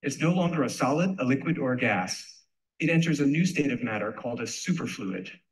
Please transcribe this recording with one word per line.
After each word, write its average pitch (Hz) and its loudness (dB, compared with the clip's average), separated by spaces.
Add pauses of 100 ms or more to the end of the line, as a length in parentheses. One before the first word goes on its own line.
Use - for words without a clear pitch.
It's 139 -4
no 160 4
longer 170 2
a 120 0
solid, 160 0
a 131 0
liquid, 139 0
or 131 0
a 123 -2
gas. 101 -2 (360)
It 160 2
enters 165 4
a 143 4
new 156 4
state 139 2
of 120 -2
matter 110 -2
called 120 -6
a 120 -4
superfluid. 110 -4 (220)